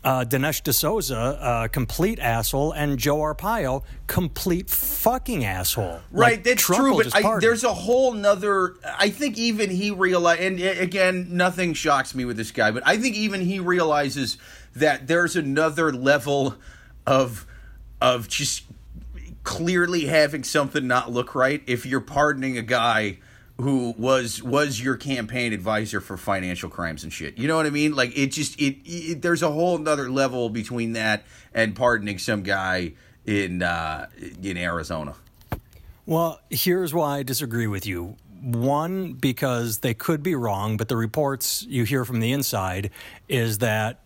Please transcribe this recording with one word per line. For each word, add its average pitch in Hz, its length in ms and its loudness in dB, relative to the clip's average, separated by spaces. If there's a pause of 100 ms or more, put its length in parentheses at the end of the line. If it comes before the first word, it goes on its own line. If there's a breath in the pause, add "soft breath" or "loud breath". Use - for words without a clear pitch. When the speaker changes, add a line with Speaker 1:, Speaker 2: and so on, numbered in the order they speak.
Speaker 1:
uh, 131 200 2
Dinesh 135 380 0
D'Souza, 147 560 0
uh, 120 500 0
complete 160 520 0
asshole, 117 540 0
and 143 260 0
Joe - 180 2
Arpaio, 151 640 -2 (240 loud breath)
complete - 640 -2
fucking 240 720 0
asshole. 92 580 -2 (100)
Speaker 2:
Right, 233 220 6
Speaker 1:
Like, 214 100 -4
Speaker 2:
that's 240 180 2
Speaker 1:
Trump 190 200 4
Speaker 2:
true, 269 100 6
Speaker 1:
will 180 60 4
Speaker 2:
but 214 80 4
Speaker 1:
just 120 100 -2
Speaker 2:
I, 214 80 6
Speaker 1:
pardon. 214 180 2
Speaker 2:
there's 226 220 4
a 226 100 2
whole 240 400 4
nother, 202 640 2 (100)
I - 240 2
think 226 300 -4
even 214 320 0
he 196 180 0
reali-, 180 560 2
and 190 140 -2
a-, 180 200 0
again, 185 520 2
nothing 175 420 2
shocks 143 400 2
me 131 100 -4
with 120 140 -4
this 113 140 -6
guy, 110 180 2
but 117 160 -2
I 185 120 4
think 233 180 -2
even 208 260 -2
he 190 180 0
realizes 147 760 0 (380 loud breath)
that 139 320 2
there's 170 280 2
another 156 560 2
level 135 640 2 (540 loud breath)
of, 131 400 2 (520 soft breath)
of 123 280 2
just - 380 -4 (760)
clearly 175 640 0
having 151 360 4
something 139 460 0
not 123 240 2
look 123 240 -2
right 139 320 2
if 123 180 -2
you're 131 140 0
pardoning 135 580 0
a 113 40 -4
guy 113 560 0 (400 soft breath)
who 123 400 0
was, 120 440 2
was 131 380 0
your 127 160 -2
campaign 123 560 -4
advisor 107 480 -2
for 95 160 -10
financial 90 540 -4
crimes 80 340 -8
and 78 80 -10
shit. 76 260 -10
You 127 120 -2
know 160 80 0
what 156 80 0
I 151 40 0
mean? 147 240 0
Like, 123 240 0
it 139 100 2
just, 143 300 -4
it, 139 280 0
it, 165 360 -8
there's 170 220 2
a 160 80 2
whole 170 260 2
nother 151 320 -2
level 131 380 0
between 113 460 -4
that 110 320 0 (280 loud breath)
and 110 220 2
pardoning 107 440 2
some 104 240 -2
guy 92 500 -2 (320 soft breath)
in, 95 360 0
uh, 82 460 -4 (340)
in 95 140 -6
Arizona. 82 600 -4 (880 soft breath)
Speaker 1:
Well, 160 340 0 (100)
here's 180 440 0
why 147 240 0
I 139 60 -4
disagree 120 440 -2
with 98 180 -4
you. 87 300 -8 (260)
One, 143 720 -2
because 123 680 -2
they 120 140 0
could 151 300 -2
be 180 120 0
wrong, 107 420 0
but 113 100 -2
the 120 100 0
reports 135 680 -2
you 123 160 0
hear 127 220 0
from 120 160 -2
the 113 100 2
inside 98 600 -2 (360 loud breath)
is 117 300 0
that 110 480 0